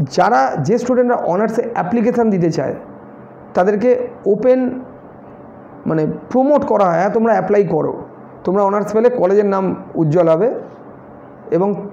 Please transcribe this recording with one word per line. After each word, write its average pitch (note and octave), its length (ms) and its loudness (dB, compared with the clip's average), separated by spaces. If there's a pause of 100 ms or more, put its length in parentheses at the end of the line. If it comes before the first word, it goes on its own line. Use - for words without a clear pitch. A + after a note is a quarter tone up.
যারা, A3 640 2
যে G3 160 0
স্টুডেন্টরা A#3+ 380 2
অনার্সে A3 460 -2 (120)
অ্যাপ্লিকেশান A3 560 0
দিতে F3 200 2
চায়, C3 240 -4 (800)
তাদেরকে G#3+ 540 2 (180)
ওপেন, B3+ 540 2 (1040)
মানে, D#3+ 200 0 (240)
প্রমোট C4+ 340 2
করা G3+ 200 2
হয়, E3+ 140 2
"হ্যাঁ, G3 120 0
তোমরা A3+ 220 2
অ্যাপ্লাই G3 320 2
করো, D3+ 380 -4 (420)
তোমরা F#3+ 180 0
অনার্স G3 300 0
পেলে A3 180 4
কলেজের G3+ 360 2
নাম F#3+ 300 -2 (180)
উজ্জ্বল E3 340 2
হবে।" G3 260 2 (960)
এবং F3 420 -2